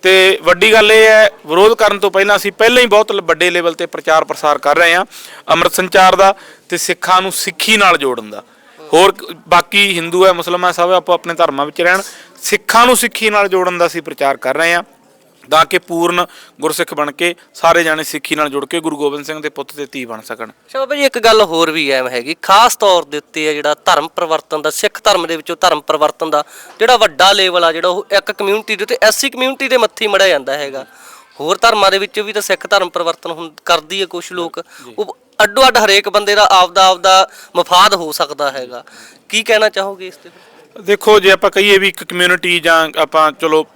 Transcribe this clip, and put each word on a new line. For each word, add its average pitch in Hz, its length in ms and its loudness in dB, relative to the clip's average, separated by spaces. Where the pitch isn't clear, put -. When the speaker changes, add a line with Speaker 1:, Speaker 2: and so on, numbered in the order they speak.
Speaker 1:
ਤੇ 185 400 4
ਵੱਡੀ 180 300 2
ਗੱਲ 214 200 4
ਇਹ 220 140 6
ਹੈ, 220 240 6
ਵਿਰੋਧ 190 280 4
ਕਰਨ 208 240 0
ਤੋਂ 190 120 -2
ਪਹਿਲਾਂ 196 260 0
ਅਸੀਂ 196 160 -4
ਪਹਿਲਾਂ 240 300 2
ਹੀ 247 40 2
ਬਹੁਤ 214 260 2
ਲ-, 196 100 -4
ਵੱਡੇ 165 280 -2
ਲੈਵਲ 170 240 -2
ਤੇ 170 120 -8
ਪ੍ਰਚਾਰ 160 380 0
ਪ੍ਰਸਾਰ 147 340 -2
ਕਰ 143 180 0
ਰਹੇ 170 180 4
ਹਾਂ 180 100 0
ਅੰਮ੍ਰਿਤ 170 220 2
ਸੰਚਾਰ 185 440 4
ਦਾ 196 180 4
ਤੇ 175 80 -6
ਸਿੱਖਾਂ 185 460 -2
ਨੂੰ 190 100 -6
ਸਿੱਖੀ 214 440 -2
ਨਾਲ 190 200 4
ਜੋੜਨ 123 340 -4
ਦਾ। 104 120 -16
ਹੋਰ 185 200 4
ਕ-, - 200 -14
ਬਾਕੀ 185 480 0
ਹਿੰਦੂ 170 300 0
ਹੈ, 185 60 4
ਮੁਸਲਮਾਨ, 175 400 -2
ਸਭ 175 240 0
ਆਪੋ 180 160 0
ਆਪਣੇ 170 220 -4
ਧਰਮਾਂ 147 320 -2
ਵਿੱਚ 151 140 -10
ਰਹਿਣ, 180 220 0
ਸਿੱਖਾਂ 226 440 2
ਨੂੰ 247 100 4
ਸਿੱਖੀ 226 340 -4
ਨਾਲ 202 180 0
ਜੋੜਨ 180 300 -2
ਦਾ 170 80 2
ਅਸੀਂ 160 160 -6
ਪ੍ਰਚਾਰ 139 340 -4
ਕਰ 135 200 -4
ਰਹੇ 165 180 0
ਹਾਂ, 175 80 -2
ਤਾਂ 160 160 4
ਕਿ 185 120 -4
ਪੂਰਨ 175 480 -4
ਗੁਰਸਿੱਖ 156 340 -6
ਬਣ 147 160 -4
ਕੇ 170 240 -4
ਸਾਰੇ 165 300 2
ਜਾਣੇ 156 180 -2
ਸਿੱਖੀ 151 320 -8
ਨਾਲ 151 140 -2
ਜੁੜ 139 180 -6
ਕੇ 170 140 -6
ਗੁਰੂ 156 160 -6
ਗੋਬਿੰਦ 143 280 -6
ਸਿੰਘ 156 160 -12
ਦੇ 151 80 -10
ਪੁੱਤ 143 240 -14
ਤੇ 143 200 -12
ਧੀ 131 120 -10
ਬਣ 113 160 -14
ਸਕਣ। 110 300 -14
Speaker 2:
ਅੱਛਾ - 280 -14
ਬਾਬਾ 269 180 -4
ਜੀ, 285 80 0
ਇੱਕ 262 140 0
ਗੱਲ 220 240 4
ਹੋਰ 165 280 0
ਵੀ 156 200 -4
ਐਵੇਂ 127 200 -2
ਹੈਗੀ, 127 320 -8
ਖਾਸ 220 340 4
ਤੌਰ 185 280 2
ਦੇ 147 140 -10
ਉੱਤੇ 156 300 -8
ਆ 156 40 -2
ਜਿਹੜਾ 147 220 -4
ਧਰਮ 160 240 0
ਪਰਿਵਰਤਨ 156 540 -6
ਦਾ, 151 80 -2
ਸਿੱਖ - 340 -6
ਧਰਮ 185 220 0
ਦੇ 165 100 -6
ਵਿੱਚੋਂ 160 240 -10
ਧਰਮ 165 200 0
ਪਰਿਵਰਤਨ 151 500 -4
ਦਾ 151 140 -2
ਜਿਹੜਾ 233 180 2
ਵੱਡਾ 190 360 2
ਲੈਵਲ 185 320 0
ਆ 165 80 2
ਜਿਹੜਾ, 170 160 -4
ਉਹ 185 240 -4
ਇੱਕ 196 200 -2
ਕਮਿਊਨਿਟੀ 208 440 -6
ਦੇ 202 60 -8
ਉੱਤੇ, - 200 -6
ਐਸ 214 140 2
ਸੀ 269 140 -4
ਕਮਿਊਨਿਟੀ 262 380 -6
ਦੇ 262 80 0
ਮੱਥੇ 226 280 -2
ਹੀ 208 60 -2
ਮੜਿਆ 190 180 2
ਜਾਂਦਾ 139 300 -2
ਹੈਗਾ। 135 280 -10
ਹੋਰ 160 220 -4
ਧਰਮਾਂ 214 280 4
ਦੇ 196 80 0
ਵਿੱਚੋਂ 202 260 -6
ਵੀ 214 80 -10
ਤਾਂ 208 100 -4
ਸਿੱਖ - 280 -4
ਧਰਮ 190 180 0
ਪਰਿਵਰਤਨ 170 420 -6
ਹੁਣ 165 200 -12
ਕਰਦੀ 170 360 -4
ਹੈ 185 60 -4
ਕੁਛ 175 260 -14
ਲੋਕ, 170 280 -10
Speaker 1:
ਜੀ। 123 380 -20
Speaker 2:
ਉਹ - 180 -10
ਅੱਡੋ 214 260 2
ਅੱਡ 247 100 2
ਹਰੇਕ 202 300 0
ਬੰਦੇ 208 260 -2
ਦਾ 208 160 4
ਆਪਦਾ, 185 360 4
ਆਪਦਾ 190 420 2
ਮਫਾਦ 180 380 2
ਹੋ 165 180 -6
ਸਕਦਾ 143 380 -4
ਹੈਗਾ। 123 340 -12
ਕੀ 220 140 -4
ਕਹਿਣਾ 214 260 0
ਚਾਹੋਗੇ 196 380 -8
ਇਸ 180 100 -20
ਤੇ? - 140 -20
Speaker 1:
ਦੇਖੋ, 202 400 2
ਜੇ 185 100 4
ਆਪਾਂ 190 200 2
ਕਹੀਏ 196 280 2
ਵੀ 190 100 0
ਇੱਕ - 160 -8
ਕਮਿਊਨਿਟੀ 180 560 -2
ਜਾਂ 160 360 2
ਆਪਾਂ 156 360 0
ਚਲੋ 156 440 -2